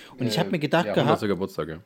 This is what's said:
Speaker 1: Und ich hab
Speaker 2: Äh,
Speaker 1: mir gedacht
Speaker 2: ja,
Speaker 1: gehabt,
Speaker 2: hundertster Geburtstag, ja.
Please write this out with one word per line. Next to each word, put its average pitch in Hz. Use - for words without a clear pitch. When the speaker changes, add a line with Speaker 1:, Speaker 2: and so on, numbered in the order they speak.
Speaker 1:
Und 123
ich 117
hab 185
Speaker 2:
Äh, -
Speaker 1:
mir 180
gedacht 156
Speaker 2:
ja, 202
Speaker 1:
gehabt, 147
Speaker 2:
hundertster 143
Geburtstag, 87
ja. 80